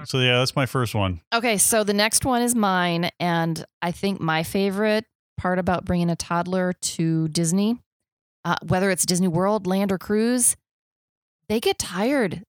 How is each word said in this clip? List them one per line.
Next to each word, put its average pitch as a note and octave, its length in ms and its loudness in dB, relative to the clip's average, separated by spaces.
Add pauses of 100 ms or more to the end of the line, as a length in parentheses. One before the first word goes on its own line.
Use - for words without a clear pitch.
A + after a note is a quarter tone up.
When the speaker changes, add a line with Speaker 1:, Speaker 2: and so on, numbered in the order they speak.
Speaker 1:
So, C3+ 140 -2
yeah, B2 200 4
that's B2+ 180 0
my C#3 80 2
first B2 300 -2
one. F#2+ 260 0 (120)
Speaker 2:
Okay. A3+ 260 0
So A3 260 2
the G#3 80 0
next G#3 320 2
one B3 160 2
is A#3+ 140 2
mine. F3+ 560 2 (100)
And E3 420 0 (200)
I F3 100 -2
think G3 280 -4
my D#3+ 220 0
favorite G3+ 640 0 (320)
part F3+ 220 -2
about F3+ 260 0
bringing F3 240 0
a E3 80 0
toddler F3+ 560 -2
to D#3+ 560 -2
Disney, F3+ 500 0 (680)
uh, E3+ 100 -2 (100)
whether F#3+ 240 2
it's F3+ 140 0
Disney F#3 240 2
World, F#3+ 380 0
land, G3 260 0
or F3+ 60 -2
cruise, A#3 580 0 (960)
they A3+ 100 0
get F#4+ 180 0
tired. G3+ 720 -2